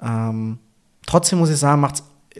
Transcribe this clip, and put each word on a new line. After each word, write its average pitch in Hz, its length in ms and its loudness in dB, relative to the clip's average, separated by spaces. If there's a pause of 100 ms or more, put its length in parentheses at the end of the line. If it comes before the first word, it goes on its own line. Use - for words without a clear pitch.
Ähm, 113 580 -4 (440)
trotzdem 180 360 2
muss 165 100 4
ich 151 80 0
sagen, 143 240 2
macht's 139 220 -4 (360)